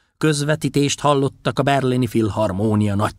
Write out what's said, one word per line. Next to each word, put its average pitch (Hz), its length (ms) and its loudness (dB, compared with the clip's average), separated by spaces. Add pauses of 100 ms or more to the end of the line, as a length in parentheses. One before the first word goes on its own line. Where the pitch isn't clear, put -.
(180)
közvetítést 147 840 -2
hallottak 139 580 0
a 143 40 2
berlini 127 440 0
filharmónia 104 880 0
nagy 101 240 -2